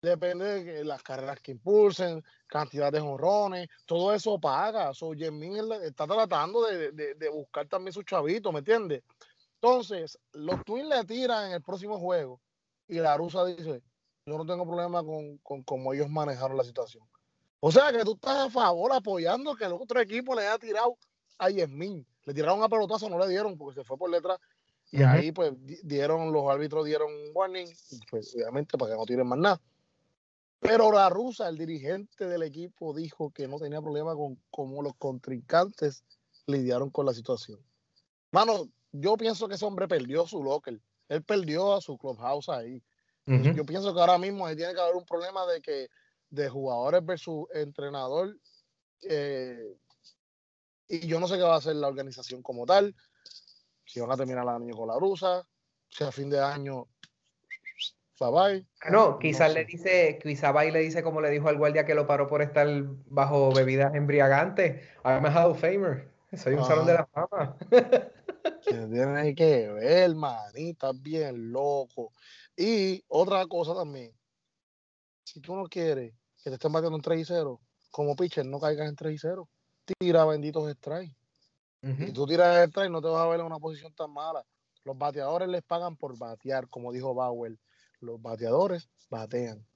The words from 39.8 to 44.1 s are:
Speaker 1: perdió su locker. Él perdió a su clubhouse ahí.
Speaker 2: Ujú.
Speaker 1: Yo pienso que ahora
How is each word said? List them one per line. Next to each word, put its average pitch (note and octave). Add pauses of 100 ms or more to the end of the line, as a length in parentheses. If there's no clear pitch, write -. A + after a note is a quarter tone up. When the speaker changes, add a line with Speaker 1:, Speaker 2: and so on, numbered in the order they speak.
Speaker 1:
perdió D#3
su E3+
locker. C3+ (280)
Él D#3
perdió F#3+
a G3
su C#3+
clubhouse C3
ahí. B2 (440)
Speaker 2:
Ujú. C3+
Speaker 1:
Yo D3+
pienso F#3
que F3
ahora F3